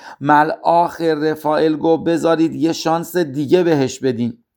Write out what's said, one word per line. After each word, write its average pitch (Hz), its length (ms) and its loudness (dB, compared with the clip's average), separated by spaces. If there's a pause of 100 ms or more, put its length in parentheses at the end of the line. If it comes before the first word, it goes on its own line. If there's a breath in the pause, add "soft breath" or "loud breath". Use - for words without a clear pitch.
(200 loud breath)
ملاخ 156 800 2
رفائل 156 760 0
گفت: 151 280 0
«بذارید 160 500 0
یه 147 180 0
شانس 165 440 -4
دیگه 151 460 0
بهش 143 360 0
بدیم 120 460 -4 (120)